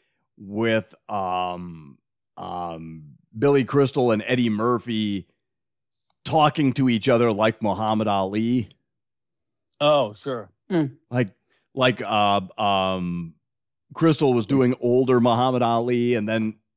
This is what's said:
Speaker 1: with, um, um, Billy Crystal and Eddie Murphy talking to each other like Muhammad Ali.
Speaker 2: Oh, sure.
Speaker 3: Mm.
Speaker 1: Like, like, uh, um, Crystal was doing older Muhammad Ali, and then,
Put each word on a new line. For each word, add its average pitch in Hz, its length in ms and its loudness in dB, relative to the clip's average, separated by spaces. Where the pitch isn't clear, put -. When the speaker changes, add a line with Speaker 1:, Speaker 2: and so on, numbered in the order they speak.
Speaker 1:
with, 110 560 -2
um, 90 880 -6
um, 82 800 -12
Billy 139 280 4
Crystal 131 460 2
and 107 140 0
Eddie 123 240 0
Murphy 107 800 -2
talking 147 500 2
to 131 160 0
each 113 200 0
other 117 220 4
like 107 300 0
Muhammad 107 460 -2
Ali. 107 640 -2
Speaker 2:
Oh, 143 340 2
sure. 117 360 -10
Speaker 3:
Mm. 151 240 0
Speaker 1:
Like, 120 180 -2
like, 127 260 0
uh, 101 400 2
um, 92 720 -2
Crystal 151 400 2
was 117 120 0
doing 131 340 2
older 123 400 2
Muhammad 123 420 2
Ali, 120 540 0
and 107 120 -2
then, 110 280 -2